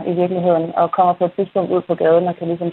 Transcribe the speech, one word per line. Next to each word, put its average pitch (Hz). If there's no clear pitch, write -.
i 180
virkeligheden, 175
og 170
kommer 180
på 180
et 175
tidspunkt 190
ud 180
på 175
gaden 170
og 175
kan 170
ligesom 170